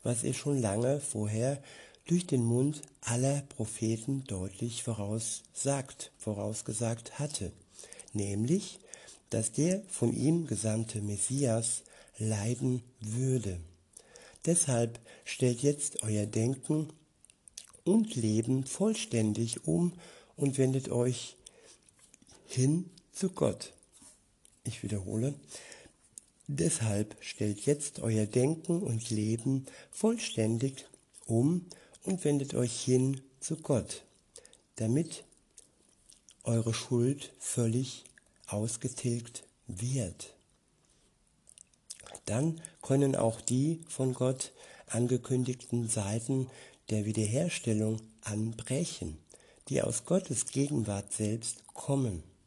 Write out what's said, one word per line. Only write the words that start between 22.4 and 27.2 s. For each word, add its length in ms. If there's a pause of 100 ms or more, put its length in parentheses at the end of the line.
hin 440 (240)
zu 160
Gott. 420 (920)
Ich 180
wiederhole. 520 (1120)
Deshalb 760